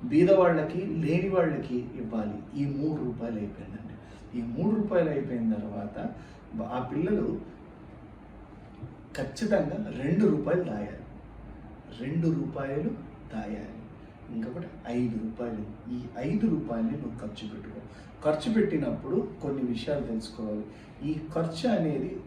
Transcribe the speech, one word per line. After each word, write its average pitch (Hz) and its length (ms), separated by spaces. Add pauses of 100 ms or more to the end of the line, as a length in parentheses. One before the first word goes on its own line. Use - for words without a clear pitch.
బీదవాళ్ళకి, 170 720
లేని 165 500
వాళ్ళకి 160 460
ఇవ్వాలి. 110 880
ఈ 143 40
మూడు 139 380
రూపాయలు 113 340
అయిపోయిందండి. 104 560 (440)
ఈ 117 40
మూడు 202 340
రూపాయలు 175 340
అయిపోయిన 123 420
తర్వాత 104 560 (540)
ఆ 123 160 (140)
పిల్లలు 185 480 (1800)
ఖచ్చితంగా 208 760 (100)
రెండు 180 240
రూపాయలు 175 380
దాయాలి, 104 340 (1000)
రెండు 160 280
రూపాయలు 143 600 (440)
దాయాలి. - 440 (560)
ఇంకొకటి 113 320 (220)
ఐదు 120 300
రూపాయలు. 110 760
ఈ 123 60 (180)
ఐదు 202 280
రూపాయలని 120 440
నువ్వు - 280
ఖర్చు 107 300
పెట్టుకో. - 320 (440)
ఖర్చు 151 280
పెట్టినప్పుడు 147 760 (140)
కొన్ని 135 200
విషయాలు 117 420
తెలుసుకోవాలి. 110 600 (460)
ఈ 156 60 (180)
ఖర్చు 170 360
అనేది 160 560